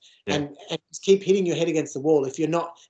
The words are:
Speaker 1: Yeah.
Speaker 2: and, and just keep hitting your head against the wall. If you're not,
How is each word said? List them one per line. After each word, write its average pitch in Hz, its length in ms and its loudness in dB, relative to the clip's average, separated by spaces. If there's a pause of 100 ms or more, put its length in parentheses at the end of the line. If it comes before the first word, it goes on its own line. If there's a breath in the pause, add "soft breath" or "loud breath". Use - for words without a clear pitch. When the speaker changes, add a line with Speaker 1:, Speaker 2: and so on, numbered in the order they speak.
(260 soft breath)
Speaker 1:
Yeah. - 100 -2
Speaker 2:
and, 147 200 -6 (140)
and 160 80 -6 (100)
just - 140 -20
keep 196 200 4
hitting 190 220 2
your 165 120 0
head 165 120 0
against 156 240 -2
the 135 80 -8
wall. 147 240 2
If 131 140 -8
you're 156 100 -2
not, 165 280 -4 (140)